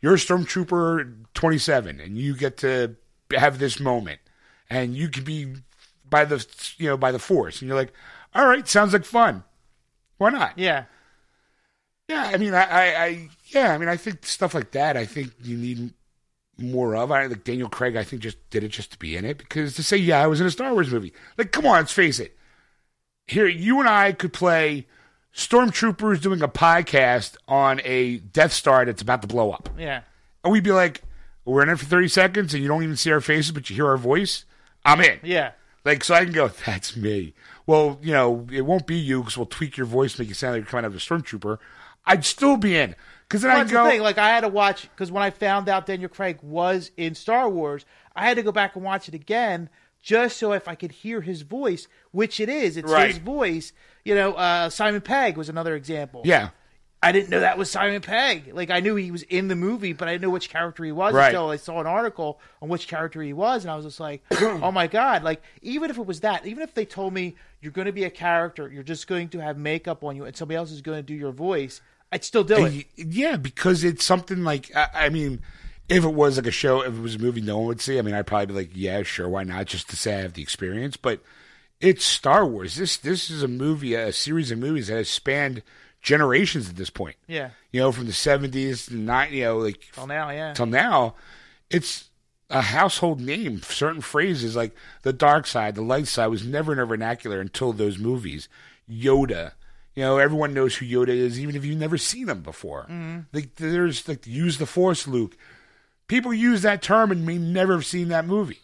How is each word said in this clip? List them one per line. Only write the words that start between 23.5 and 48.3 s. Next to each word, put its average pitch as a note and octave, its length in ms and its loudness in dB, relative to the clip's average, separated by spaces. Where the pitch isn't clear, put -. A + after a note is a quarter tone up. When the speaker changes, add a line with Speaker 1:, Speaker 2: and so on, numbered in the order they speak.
Speaker 1:
and C4 80 4
I G3+ 240 6
could F3+ 200 -4
play D#3+ 540 2
Stormtroopers G#3+ 880 4
doing F#3+ 200 0
a C#3+ 60 2
podcast C#3 880 4
on C3+ 380 4
a B2+ 340 0
Death A#2+ 340 4
Star C3 340 4
that's A2+ 160 -4
about B2 200 0
to G#2+ 60 -8
blow A2 240 2
up. - 160 -10
Speaker 2:
Yeah. C#3+ 220 -8
Speaker 1:
And F#3 100 2
we'd G#3 120 4
be G3 80 4
like, F3+ 300 4
"We're C3+ 180 4
in D3 60 6
it E3 100 2
for - 60 -8
thirty F3+ 240 4
seconds, F#3 460 2
and C#3+ 80 0
you C#3 60 0
don't D#3 140 2
even D#3 140 -2
see D#3+ 160 2
our D3+ 80 4
faces, D3+ 320 0
but D3 160 -10
you F#2+ 80 -8
hear D3 120 2
our C3+ 100 4
voice? D3 480 0
I'm D3+ 180 8
in." D3+ 200 6
Speaker 2:
Yeah. D#3+ 300 0
Speaker 1:
Like, C#3+ 180 2
so F3 120 2
I F3 100 8
can F3 80 -4
go, D3+ 160 4
"That's G2 480 -6
me." G2+ 380 -4
Well, D3+ 360 4
you D#3 100 -4
know, A#2+ 380 2
it C3+ 120 -2
won't D#3+ 240 0
be E3 100 -2
you, C3+ 260 0
'cause A2+ 140 -8
we'll A#2+ 100 -4
tweak - 300 -8
your C3 100 -4
voice, B2+ 320 0
make A#2 100 -6
you G2+ 60 -12
sound B2+ 200 -4
like A2+ 80 -4
you're G2+ 80 -12
coming A#2+ 160 -4
out G#2 60 -6
of F#2+ 40 -12
a - 20 -10
Stormtrooper. A2 600 -6
I'd F#3 180 4
still C#4 320 4
be G3+ 200 2
in. A#2+ 200 0
'Cause G#3 140 -2
then C4 80 4
Speaker 2:
Well, C4 80 6
Speaker 1:
I - 60 4
Speaker 2:
that's A3 80 -4
Speaker 1:
go A#3 120 6
Speaker 2:
the A#3+ 60 6
thing. A#3 100 4
Like, G#3+ 160 2
I G#3+ 140 4
had A#3 100 4
to A3+ 80 0
watch, G3+ 480 0
'cause F3+ 160 -8
when G3+ 100 -2
I G3+ 60 0
found G3 400 0
out F#3+ 160 0
Daniel F#3 240 -6
Craig F3+ 320 -6
was F3 560 -2
in E3 180 -6
Star A#3 360 0
Wars, D3+ 340 -4
I G3 100 -2
had A#3+ 120 2